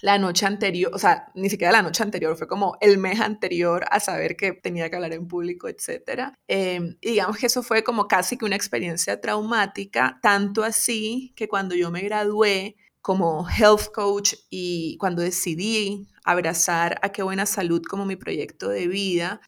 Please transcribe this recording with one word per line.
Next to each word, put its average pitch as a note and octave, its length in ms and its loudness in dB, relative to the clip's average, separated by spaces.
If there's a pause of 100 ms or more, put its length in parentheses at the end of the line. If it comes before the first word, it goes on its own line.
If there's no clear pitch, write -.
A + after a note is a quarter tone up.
la G3+ 180 4
noche F#3 280 2
anterior, F#3+ 480 0
o G3 40 -4
sea, F#3 360 4
ni F#3+ 160 -2
siquiera E3+ 200 0
la G#3+ 120 8
noche E3+ 200 -2
anterior, E3 340 -2
fue E3 120 -8
como F#3+ 320 0
el G#3 180 8
mes F#3+ 220 0
anterior F3+ 680 0
a G#3+ 100 4
saber E3 360 -4
que G3 160 -2
tenía F3 360 -6
que F#3 80 -8
hablar E3+ 160 -6
en E3+ 160 -8
público, F3 400 -6
etcétera. - 680 -8 (140)
Em, F3+ 520 -2
y A3+ 100 -4
digamos G#3 260 2
que B3 100 -2
eso A#3+ 160 0
fue A3 220 0
como A3 240 0
casi G3 300 2
que A3 80 -4
una G#3 100 0
experiencia G3+ 640 -4
traumática, G#3+ 1040 -2
tanto G3+ 420 2
así A3+ 720 -2
que A3 100 -6
cuando G3 280 -2
yo F3 160 2
me F3 100 -4
gradué G#3 760 2 (260)
como E3+ 460 0
health G#3+ 440 6
coach G3+ 420 0 (140)
y F3 500 -4
cuando F3 240 0
decidí G3 840 -2 (160)
abrazar F3 800 0
a G3 80 0
Qué G3+ 140 -6
Buena F#3+ 220 -2
Salud E3+ 360 0
como G3 220 -6
mi F#3+ 100 -4
proyecto D#3+ 540 -8
de G3 180 -2
vida, F#3 600 -2